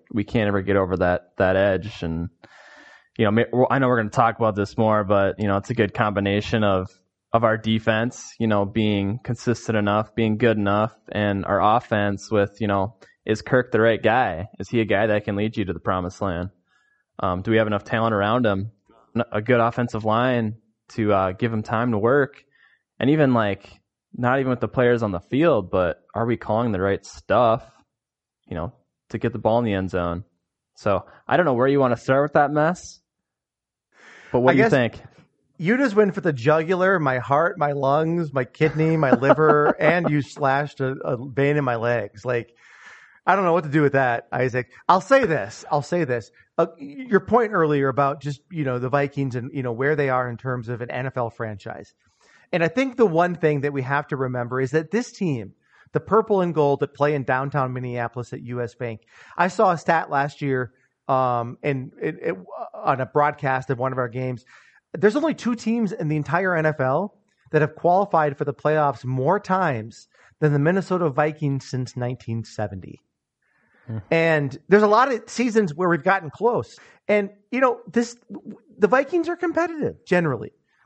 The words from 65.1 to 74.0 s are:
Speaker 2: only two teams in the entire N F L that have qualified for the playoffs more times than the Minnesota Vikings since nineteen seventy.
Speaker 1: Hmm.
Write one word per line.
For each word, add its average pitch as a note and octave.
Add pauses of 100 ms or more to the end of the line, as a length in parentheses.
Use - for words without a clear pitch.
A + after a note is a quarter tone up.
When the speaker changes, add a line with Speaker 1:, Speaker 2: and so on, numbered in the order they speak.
Speaker 2:
only D4+
two A#3+
teams A3+
in D#3
the D3+
entire E3+
N D#3
F D#3
L D3 (340)
that D#3
have D3+
qualified F3
for D3
the C#3
playoffs D3+
more C3
times D#3 (320)
than D3+
the C#3+
Minnesota F3+
Vikings D3+
since B2+
nineteen B2
seventy. - (840)
Speaker 1:
Hmm. A2 (120)